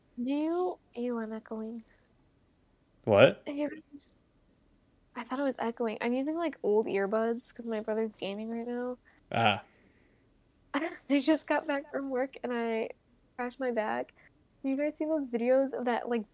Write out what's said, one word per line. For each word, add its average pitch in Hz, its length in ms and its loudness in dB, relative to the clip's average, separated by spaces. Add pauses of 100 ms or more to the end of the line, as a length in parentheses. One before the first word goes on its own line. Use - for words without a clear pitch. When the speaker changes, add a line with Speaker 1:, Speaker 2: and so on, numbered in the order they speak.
(240)
Speaker 1:
Do 262 80 -2
you, 330 460 -2 (160)
ew, 240 240 -4
I'm 220 160 -6
echoing. 220 480 -10 (1200)
Speaker 2:
What? 120 420 8
Speaker 1:
I 294 60 -8
hear 285 180 -4 (200)
this. 285 200 -18 (1040)
I 233 80 -8
thought 254 160 -6
it 285 40 0
was 269 140 0
echoing. 233 420 -2
I'm 240 140 0
using, 277 240 0
like, 339 240 -2
old 208 240 4
earbuds 220 680 0
'cause 233 100 -12
my 226 140 -2
brother's 220 340 -2
gaming 214 380 -6
right 233 160 -6
now. 247 300 -6 (340)
Speaker 2:
Ah. 107 320 2 (1120)
Speaker 1:
<laughs> 320 360 -6
I 285 100 4
just 302 280 2
got 302 180 0
back 294 260 -4
from 269 200 -4
work 262 320 -2
and 247 100 -4
I 226 360 -2 (460)
crashed 247 240 -6
my 254 120 -2
back. 226 420 -2 (480)
Have 269 100 -2
you 269 60 0
guys 294 180 0
seen 311 140 -2
those 302 180 0
videos 247 460 2
of 247 120 -4
that, 240 240 0
like, 233 140 0 (100)